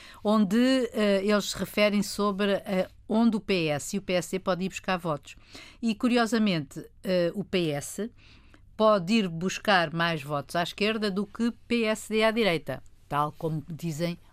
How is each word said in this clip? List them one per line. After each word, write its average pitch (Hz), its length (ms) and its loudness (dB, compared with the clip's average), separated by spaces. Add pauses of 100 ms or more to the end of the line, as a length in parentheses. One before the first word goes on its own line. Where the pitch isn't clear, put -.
(240)
onde, 220 720 4
eh, 202 300 2
eles 208 280 2
se - 80 -8
referem 208 420 2
sobre, 202 520 0
eh, 185 360 -2 (180)
onde 220 300 2
o - 20 -2
P 175 280 0
S 147 280 -4
e 196 40 -2
o - 20 -4
P 190 120 -4
S 175 180 -2
D 185 80 -4
podem 185 260 -2
ir 185 40 -4
buscar - 280 -4
votos. 165 380 -6 (440)
E, 226 140 0
curiosamente, 214 880 0 (200)
eh, 180 320 0
o 202 80 -6
P 175 260 0
S 151 420 -6 (680)
pode 208 340 4
ir 220 160 4
buscar 170 640 0
mais 165 320 -2
votos 143 320 -6
à 170 80 2
esquerda 214 480 -2
do 196 160 -4
que 233 240 -4 (160)
P 240 160 0
S 220 240 -4
D 220 160 2
à 220 80 4
direita, 170 500 0 (280)
tal 147 240 -2
como 160 360 -4
dizem 165 480 -6 (160)